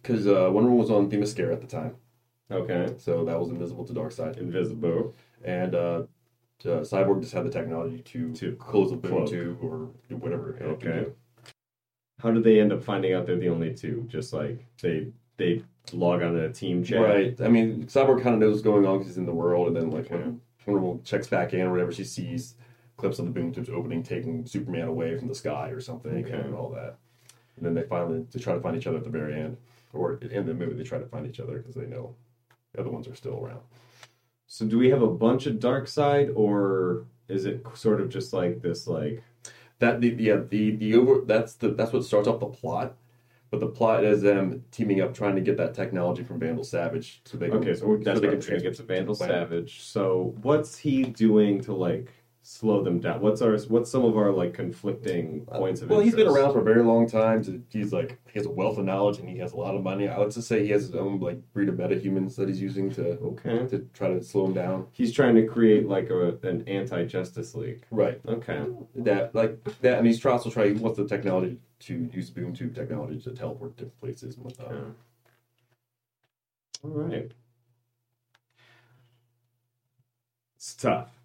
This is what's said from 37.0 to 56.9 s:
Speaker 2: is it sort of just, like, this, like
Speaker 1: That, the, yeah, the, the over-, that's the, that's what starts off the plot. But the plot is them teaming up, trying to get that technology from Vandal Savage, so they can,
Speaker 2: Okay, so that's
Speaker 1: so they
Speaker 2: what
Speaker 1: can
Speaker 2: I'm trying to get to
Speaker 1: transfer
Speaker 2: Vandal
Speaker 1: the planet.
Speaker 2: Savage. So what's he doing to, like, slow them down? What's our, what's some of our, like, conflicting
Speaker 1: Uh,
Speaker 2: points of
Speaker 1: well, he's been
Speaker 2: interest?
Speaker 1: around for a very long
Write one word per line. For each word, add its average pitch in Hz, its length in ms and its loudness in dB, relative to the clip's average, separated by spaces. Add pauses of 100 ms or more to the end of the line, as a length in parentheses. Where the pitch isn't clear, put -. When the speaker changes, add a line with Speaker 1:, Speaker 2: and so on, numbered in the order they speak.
Speaker 2:
is 95 160 -2
it - 180 -6 (100)
sort 104 280 2
of 92 80 -2
just, - 240 -8
like, 90 280 -2
this, 85 260 -4
like 80 340 -4 (580)
Speaker 1:
That, 117 220 2
the, 120 160 4
yeah, 107 200 4
the, 107 400 0
the 107 180 2
over-, 127 300 8
that's 113 300 2
the, 110 160 -2
that's 113 200 0
what 127 140 0
starts 104 220 4
off 113 120 0
the 104 60 -4
plot. 120 500 -6 (560)
But - 80 -4
the - 80 -2
plot 110 380 2
is 104 160 6
them 98 500 2
teaming 101 300 0
up, 90 120 0
trying 101 220 -2
to 95 60 0
get 90 160 2
that - 160 0
technology 90 500 -2
from 85 160 -8
Vandal 80 240 -4
Savage, 80 640 -6
so - 120 -14
they 85 120 -4
can, 110 100 2
Speaker 2:
Okay, 87 160 0
so 104 220 2
that's 104 220 2
Speaker 1:
so - 20 2
they 101 60 4
Speaker 2:
what - 40 4
Speaker 1:
can - 40 2
Speaker 2:
I'm 139 60 -2
trying 87 180 -2
to 87 40 -4
get 90 120 -4
to - 20 -16
Speaker 1:
transfer - 60 -16
Speaker 2:
Vandal 92 320 -2
Speaker 1:
the - 20 -12
planet. 90 180 0 (140)
Speaker 2:
Savage. 85 320 -6
So 92 600 -2
what's 151 360 0
he 135 260 0
doing 107 580 4
to, 104 120 -6
like, 90 380 -2 (360)
slow 104 360 0
them 87 160 0
down? 87 220 -2
What's 104 200 2
our, 110 160 4 (120)
what's 117 200 2
some 131 160 2
of 110 120 4
our, 104 140 4
like, 90 220 0
conflicting 85 960 -6
Speaker 1:
Uh, - 100 -8
Speaker 2:
points 92 240 -2
of 117 80 -10
Speaker 1:
well, 214 100 6
he's 226 140 8
been 214 140 6
Speaker 2:
interest? 143 120 6
Speaker 1:
around 139 140 4
for 120 60 4
a 98 40 2
very 113 200 6
long 113 240 6